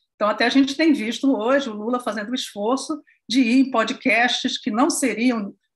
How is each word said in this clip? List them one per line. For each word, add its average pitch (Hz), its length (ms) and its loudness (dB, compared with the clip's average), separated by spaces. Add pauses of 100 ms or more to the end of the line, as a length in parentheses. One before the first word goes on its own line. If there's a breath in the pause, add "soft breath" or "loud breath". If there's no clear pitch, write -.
(140)
Então, 208 140 -2
até 214 160 0
a 247 60 2
gente 269 260 2
tem 320 160 4
visto 226 420 0
hoje 240 360 0
o 208 40 -10
Lula 226 260 -4
fazendo 214 300 -6
o 254 40 -4
esforço 254 680 -4 (260 soft breath)
de 247 120 2
ir 247 200 4
em 269 100 2
podcasts 233 880 0
que 247 120 -6
não 247 180 2
seriam 226 680 -2 (220)